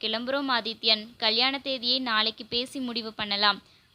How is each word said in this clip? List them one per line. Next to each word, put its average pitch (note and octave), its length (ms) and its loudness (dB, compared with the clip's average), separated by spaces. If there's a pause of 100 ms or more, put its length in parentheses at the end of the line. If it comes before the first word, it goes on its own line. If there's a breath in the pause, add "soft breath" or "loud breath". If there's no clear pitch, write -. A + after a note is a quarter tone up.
கிளம்புறோம் B3 480 -2
ஆதித்யன். A3 580 2 (100)
கல்யாண A#3+ 420 2
தேதியை C4 400 -2
நாளைக்கு A3+ 460 0
பேசி B3 340 -4
முடிவு A3+ 340 -6
பண்ணலாம்." G3+ 480 2 (340 soft breath)